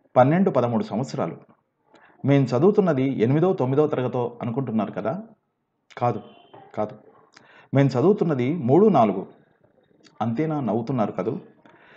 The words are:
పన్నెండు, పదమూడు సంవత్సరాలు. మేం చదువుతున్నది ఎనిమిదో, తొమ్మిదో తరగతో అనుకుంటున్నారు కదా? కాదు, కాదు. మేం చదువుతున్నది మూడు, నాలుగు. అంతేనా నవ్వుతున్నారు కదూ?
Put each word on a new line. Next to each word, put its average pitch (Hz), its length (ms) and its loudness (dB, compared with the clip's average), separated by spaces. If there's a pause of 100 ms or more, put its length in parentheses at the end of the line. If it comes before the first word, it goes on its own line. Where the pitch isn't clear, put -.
(160)
పన్నెండు, 165 340 4
పదమూడు 120 340 0
సంవత్సరాలు. 107 520 -6 (880)
మేం 139 200 4
చదువుతున్నది 139 800 2
ఎనిమిదో, 156 300 2
తొమ్మిదో 147 340 0
తరగతో 127 560 -4
అనుకుంటున్నారు 113 500 -4
కదా? 139 300 -6 (760)
కాదు, 117 240 -2 (520)
కాదు. - 240 -6 (760)
మేం 139 120 4
చదువుతున్నది 139 680 0
మూడు, 151 320 4
నాలుగు. 110 400 2 (960)
అంతేనా 147 400 -4
నవ్వుతున్నారు 117 520 -2
కదూ? 110 260 -6 (580)